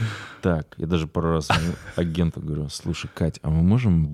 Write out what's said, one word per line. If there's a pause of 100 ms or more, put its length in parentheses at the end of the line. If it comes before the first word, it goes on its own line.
(420)
Так,
я
даже
пару
раз (480)
агенту
говорю:
«Слушай,
Кать,
а
мы
можем